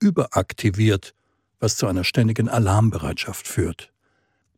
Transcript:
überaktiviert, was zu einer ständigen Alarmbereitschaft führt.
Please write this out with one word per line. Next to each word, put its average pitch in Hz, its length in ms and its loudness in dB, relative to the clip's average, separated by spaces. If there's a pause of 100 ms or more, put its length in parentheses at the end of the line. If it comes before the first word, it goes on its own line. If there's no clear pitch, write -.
überaktiviert, 107 1120 0 (460)
was 110 160 -2
zu - 120 -2
einer 92 160 -2
ständigen 113 440 0
Alarmbereitschaft 98 1000 0
führt. - 460 -6 (640)